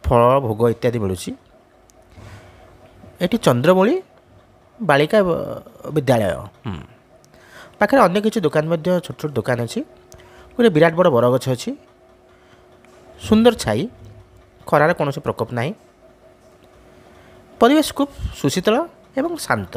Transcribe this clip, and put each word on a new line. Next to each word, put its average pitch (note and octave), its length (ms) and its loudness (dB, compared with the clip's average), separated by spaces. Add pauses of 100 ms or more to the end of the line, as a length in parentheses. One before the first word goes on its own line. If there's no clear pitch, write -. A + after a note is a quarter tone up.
ଫଳ, B2 340 4
ଭୋଗ A2+ 300 0
ଇତ୍ୟାଦି A#2 300 -2
ମିଳୁଛି। F#2+ 320 -6 (1900)
ଏଠି F3+ 160 -2
ଚନ୍ଦ୍ରମୌଳି F#3 640 2 (800)
ବାଳିକା D#3 400 2 (680)
ବିଦ୍ୟାଳୟ, B2 460 0 (280)
ହୁଁ। G2+ 100 -8 (1040)
ପାଖରେ C4 220 2
ଅନ୍ୟ F#3+ 200 4
କିଛି G#3+ 200 -2
ଦୋକାନ D#3 240 0
ମଧ୍ୟ, E3+ 360 -2
ଛୋଟ - 180 -14
ଛୋଟ D3+ 120 -8
ଦୋକାନ A#2+ 320 -4
ଅଛି। A#2+ 180 -6 (760)
ଗୋଟେ A#3+ 120 4
ବିରାଟ E3 240 4
ବଡ଼ F3 160 2
ବରଗଛ B2 400 2
ଅଛି, C3 220 -4 (1500)
ସୁନ୍ଦର A3+ 340 4
ଛାଇ, A2+ 340 -4 (800)
ଖରାର D#3 240 2
କୌଣସି D3 280 -4
ପ୍ରକୋପ A2 320 -4
ନାହିଁ। B2+ 220 -4 (1900)
ପରିବେଶ C#4 320 4
ଖୁବ୍ C#4 200 -4 (240)
ସୁଶୀତଳ G#3+ 500 -2 (300)
ଏବଂ E4 200 -4
ଶାନ୍ତ - 400 -6